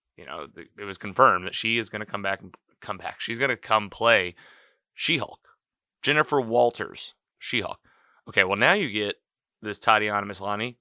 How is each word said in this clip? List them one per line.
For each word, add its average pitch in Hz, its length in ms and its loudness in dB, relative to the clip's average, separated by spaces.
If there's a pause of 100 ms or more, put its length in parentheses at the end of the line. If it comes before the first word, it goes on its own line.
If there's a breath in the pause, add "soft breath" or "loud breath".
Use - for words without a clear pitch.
(180)
you 80 80 -18
know, 73 280 -10
th-, - 140 -16 (100)
it 104 60 -12
was 95 140 -10
confirmed 98 480 4
that - 80 -6
she 113 240 -2
is 110 100 -4
gonna 107 160 -8
come 101 180 -8
back 98 200 -4
and 95 120 -18 (280)
come 98 160 -8
back. - 200 -10
She's 117 200 -6
gonna 127 180 0
come 107 320 0
play 101 460 2 (600 soft breath)
She-Hulk. - 460 -2 (640)
Jennifer 147 380 2
Walters, 117 760 0 (240)
She-Hulk. - 400 -4 (500 soft breath)
Okay, 101 160 2
well, 98 120 0
now 127 160 4
you 190 180 -2
get 104 260 -4 (440)
this 107 180 -8
Tatiana 104 480 2
Maslany. 101 540 -6